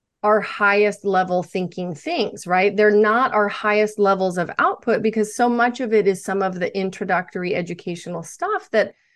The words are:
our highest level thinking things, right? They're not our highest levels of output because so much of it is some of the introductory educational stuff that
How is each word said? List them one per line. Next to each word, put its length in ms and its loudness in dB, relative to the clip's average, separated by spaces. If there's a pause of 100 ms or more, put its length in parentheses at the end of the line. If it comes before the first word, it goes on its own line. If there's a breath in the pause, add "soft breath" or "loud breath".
(220)
our 180 4
highest 640 0
level 380 2
thinking 520 -6
things, 520 -6
right? 300 2
They're 140 6
not 420 4
our 160 2
highest 500 0
levels 400 2
of 200 -4
output 420 0
because 360 -2
so 120 2
much 320 0
of 140 -2
it 140 4
is 160 -2
some 180 -2
of 160 -2
the 180 -4
introductory 800 -4
educational 720 -8
stuff 480 -8
that 200 0 (240)